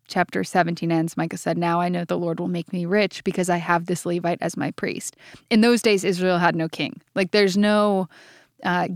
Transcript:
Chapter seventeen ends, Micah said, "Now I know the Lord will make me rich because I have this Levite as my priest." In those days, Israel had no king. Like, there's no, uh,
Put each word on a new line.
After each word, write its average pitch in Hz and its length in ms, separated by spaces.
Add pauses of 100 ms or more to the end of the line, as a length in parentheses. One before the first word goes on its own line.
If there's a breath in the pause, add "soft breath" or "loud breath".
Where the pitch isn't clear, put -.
Chapter 185 360
seventeen 170 480
ends, 165 240
Micah 170 200
said, 170 220
"Now 170 220
I 175 80
know 175 160
the 175 140
Lord 170 220
will 175 80
make 175 240
me 175 140
rich 196 380
because 185 260
I 175 80
have 170 280
this 180 200
Levite 175 340
as - 160
my - 140
priest." - 460 (340 loud breath)
In 226 120
those 240 200
days, 202 220
Israel 180 340
had 170 180
no 160 120
king. - 320 (140)
Like, 190 180
there's 196 260
no, 208 500 (560 soft breath)
uh, 180 320